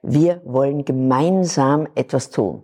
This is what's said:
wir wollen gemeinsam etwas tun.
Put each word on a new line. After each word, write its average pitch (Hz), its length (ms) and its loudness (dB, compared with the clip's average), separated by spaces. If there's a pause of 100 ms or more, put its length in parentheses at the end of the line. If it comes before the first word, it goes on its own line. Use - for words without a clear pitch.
wir 170 440 0
wollen 139 400 0
gemeinsam 147 1080 2
etwas 131 340 -2
tun. 101 340 -4